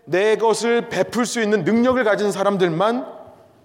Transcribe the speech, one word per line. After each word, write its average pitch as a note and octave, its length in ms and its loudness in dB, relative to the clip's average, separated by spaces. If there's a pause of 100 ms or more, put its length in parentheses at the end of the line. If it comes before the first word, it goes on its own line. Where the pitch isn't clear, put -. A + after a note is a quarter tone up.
내 G3+ 320 2
것을 A3+ 520 0
베풀 F#3+ 380 -2
수 - 140 -4
있는 G#3 240 0
능력을 A#3+ 400 2
가진 G3+ 260 0
사람들만 G3 840 0 (520)